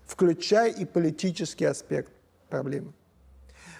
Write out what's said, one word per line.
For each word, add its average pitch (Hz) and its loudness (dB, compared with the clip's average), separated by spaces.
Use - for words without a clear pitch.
включая 196 4
и 196 -6
политический 165 -2
аспект 143 -2
проблемы. 139 -6